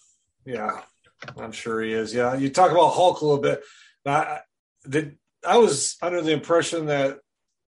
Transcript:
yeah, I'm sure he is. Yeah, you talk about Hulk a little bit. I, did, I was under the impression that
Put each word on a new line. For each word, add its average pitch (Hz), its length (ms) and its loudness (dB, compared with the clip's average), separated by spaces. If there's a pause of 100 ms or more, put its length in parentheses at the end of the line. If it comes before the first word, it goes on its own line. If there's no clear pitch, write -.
(440)
yeah, 107 380 -8 (540)
I'm 113 140 -12
sure 110 320 -6
he 110 100 -4
is. 110 220 -4
Yeah, 123 200 0
you 135 160 -2
talk 180 200 4
about 156 200 6
Hulk 175 300 2
a 151 40 -4
little 147 160 2
bit. - 240 -2 (420)
I, 151 340 -2 (480)
did, 147 300 -4 (260)
I 180 140 2
was 180 440 2
under 175 200 -2
the 156 100 0
impression 160 540 0
that 139 320 0 (520)